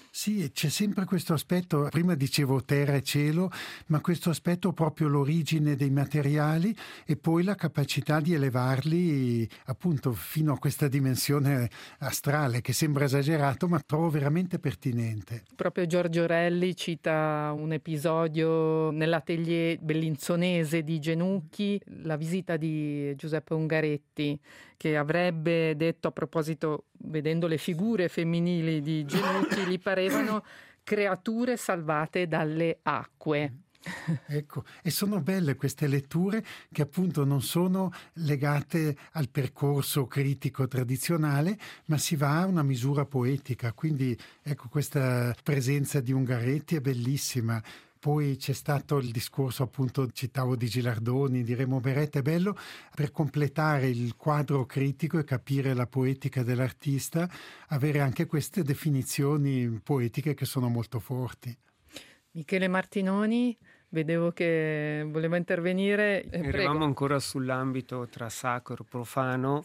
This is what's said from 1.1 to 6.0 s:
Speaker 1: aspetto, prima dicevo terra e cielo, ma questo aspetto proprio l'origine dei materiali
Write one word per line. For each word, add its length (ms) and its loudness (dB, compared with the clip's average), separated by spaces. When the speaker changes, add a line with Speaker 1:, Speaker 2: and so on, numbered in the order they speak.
Speaker 1:
aspetto, 580 2
prima 240 4
dicevo 480 2
terra 340 4
e 60 2
cielo, 480 2
ma 160 2
questo 260 0
aspetto 460 0
proprio 340 2
l'origine 640 2
dei 140 2
materiali 880 2